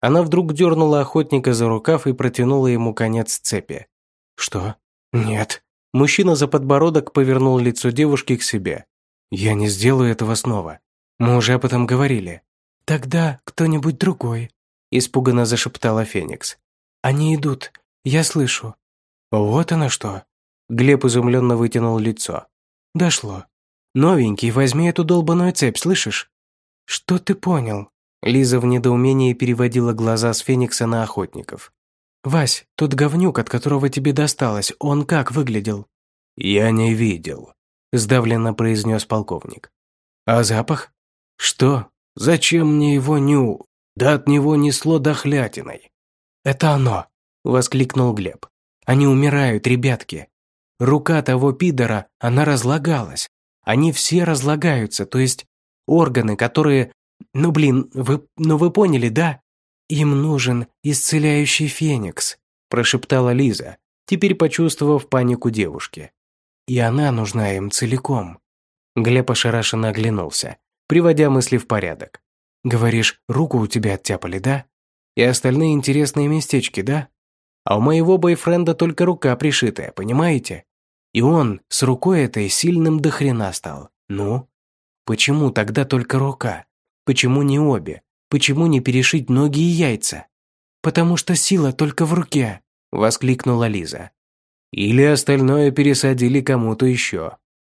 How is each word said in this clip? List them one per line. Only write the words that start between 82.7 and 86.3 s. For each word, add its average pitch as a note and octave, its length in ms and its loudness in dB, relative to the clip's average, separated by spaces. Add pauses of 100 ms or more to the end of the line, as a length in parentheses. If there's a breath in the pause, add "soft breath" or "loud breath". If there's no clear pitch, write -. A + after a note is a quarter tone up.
до D3+ 100 0
хрена A#2+ 420 -2
стал. C#2+ 380 -14 (180)
Ну? G2+ 400 -4 (580)
Почему C#3 440 0
тогда A2 340 -2
только C3 340 -2
рука? C3 480 -6 (380)